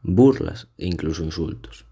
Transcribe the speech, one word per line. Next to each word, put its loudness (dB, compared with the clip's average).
burlas 2
e -10
incluso -4
insultos. -8